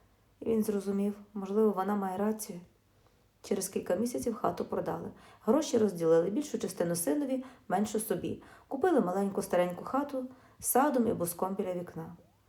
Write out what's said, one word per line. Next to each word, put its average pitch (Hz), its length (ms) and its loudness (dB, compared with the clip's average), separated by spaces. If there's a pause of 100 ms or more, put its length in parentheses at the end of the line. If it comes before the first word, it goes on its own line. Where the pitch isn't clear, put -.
(400)
І - 40 -12
він 226 180 2
зрозумів, 202 520 0 (200)
можливо, 208 360 2
вона 196 260 0
має 190 220 -2
рацію. 208 420 -2 (840)
Через 196 260 -2
кілька 185 280 -2
місяців 247 380 -2
хату 175 300 -2
продали. 170 440 -4 (360)
Гроші 262 340 2
розділили, 170 520 4
більшу 233 280 -2
частину 170 380 -2
синові, 269 480 0 (240)
меншу 214 320 0
собі. - 420 -4 (260)
Купили 277 320 4
маленьку 196 420 0
стареньку 180 420 0
хату 269 400 -2 (360)
з - 60 -8
садом 247 420 4
і 175 40 2
буском 175 420 -2
біля 185 180 -2
вікна. 170 440 -8 (320)